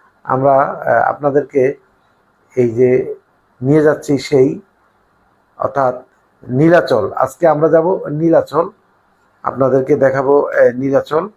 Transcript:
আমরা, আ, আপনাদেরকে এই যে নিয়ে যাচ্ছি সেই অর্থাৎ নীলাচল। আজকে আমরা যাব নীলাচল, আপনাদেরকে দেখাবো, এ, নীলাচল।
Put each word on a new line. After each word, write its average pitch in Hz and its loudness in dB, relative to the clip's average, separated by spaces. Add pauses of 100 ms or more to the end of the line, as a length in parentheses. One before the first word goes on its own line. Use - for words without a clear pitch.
(240)
আমরা, 135 0
আ, 135 0
আপনাদেরকে 139 -2 (840)
এই 123 0
যে 127 0 (460)
নিয়ে 147 2
যাচ্ছি 147 0
সেই 147 0 (960)
অর্থাৎ 127 -4 (480)
নীলাচল। 135 2
আজকে 135 -2
আমরা 151 2
যাব 165 0
নীলাচল, 156 0 (760)
আপনাদেরকে 131 0
দেখাবো, 139 0
এ, 127 0
নীলাচল। 135 -4